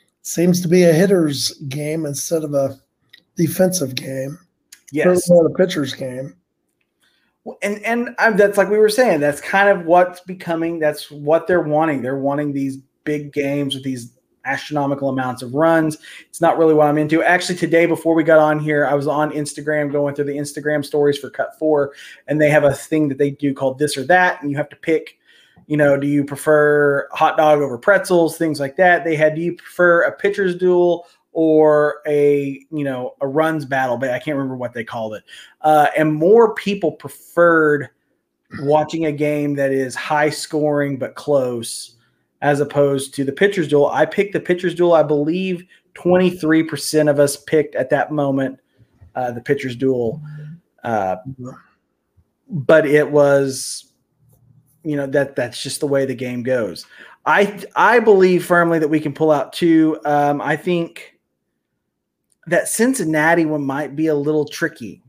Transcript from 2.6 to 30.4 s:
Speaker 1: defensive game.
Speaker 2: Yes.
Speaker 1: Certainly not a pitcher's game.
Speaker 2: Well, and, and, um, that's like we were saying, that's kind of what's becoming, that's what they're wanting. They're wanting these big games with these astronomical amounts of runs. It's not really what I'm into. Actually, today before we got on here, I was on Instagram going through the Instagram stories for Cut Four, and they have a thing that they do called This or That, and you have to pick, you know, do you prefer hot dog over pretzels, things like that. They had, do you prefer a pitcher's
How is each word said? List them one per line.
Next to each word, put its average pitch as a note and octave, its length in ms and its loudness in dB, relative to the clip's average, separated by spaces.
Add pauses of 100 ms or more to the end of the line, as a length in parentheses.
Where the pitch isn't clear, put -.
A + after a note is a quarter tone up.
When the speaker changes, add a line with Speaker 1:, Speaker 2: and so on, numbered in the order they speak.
Speaker 1:
defensive E3+ 600 0
game. C3+ 440 -8 (540)
Speaker 2:
Yes. F3 340 2
Speaker 1:
Certainly F3 160 6
not D#3 80 2
a - 40 -10
pitcher's F3 380 -2
game. C3 440 -10 (1080)
Speaker 2:
Well, A3+ 180 -16
and, G#3 220 -4
and, A#3+ 340 -4
um, G#3 180 2
that's G3+ 220 4
like F#3+ 120 2
we G#3 80 2
were G#3+ 100 6
saying, G#3 320 2
that's D3 200 0
kind G3+ 280 2
of F3 180 2
what's F3+ 340 4
becoming, E3+ 580 -6
that's D3+ 320 -2
what D3 360 0
they're F3+ 140 2
wanting. D3+ 420 0
They're C3 160 -4
wanting C#3+ 340 -2
these C#3 260 -6 (260)
big D3 280 -6
games C#3 420 -2
with C3 100 -8
these B2 280 -8 (340)
astronomical C#3 640 -4
amounts B2+ 320 -6
of B2 120 -10
runs. D#3+ 440 2 (320)
It's - 100 -16
not E3 160 2
really D#3+ 160 4
what D3+ 140 4
I'm D3 100 0
into. D3+ 260 0
Actually, F3+ 360 0
today E3 260 2
before E3 300 0
we D#3+ 100 2
got D#3+ 140 6
on D3+ 200 2
here, D3 280 0
I C3+ 80 0
was C#3+ 120 -2
on D3+ 260 -2
Instagram D3 600 -4
going C#3+ 220 -2
through C#3+ 100 -4
the C#3 120 -6
Instagram D3 460 -4
stories C#3+ 360 0
for C3 100 -12
Cut - 300 -8
Four, D3 340 0 (340)
and D3+ 140 -2
they D3+ 80 4
have D3 160 4
a C#3 80 4
thing D#3 360 -2
that C3+ 100 -6
they C#3+ 120 0
do C#3 220 -4
called C3 260 -4
This D3 200 -4
or C3 60 -6
That, F3+ 360 2
and C#3+ 100 -6
you C#3 60 -6
have D3 140 -6
to - 60 -20
pick, - 420 -4 (480)
you D3 100 -4
know, C#3+ 220 4
do C#3 80 -4
you C#3+ 180 0
prefer D3 880 2
hot D#3 240 0
dog D3+ 240 4
over B2+ 180 -4
pretzels, F3+ 600 2
things D#3 220 -2
like C3+ 160 -8
that. F3+ 280 4
They E3 120 -2
had, D#3 180 2
do D#3+ 80 -6
you E3+ 120 -4
prefer F3 480 2
a C#3+ 100 0
pitcher's G3 420 -2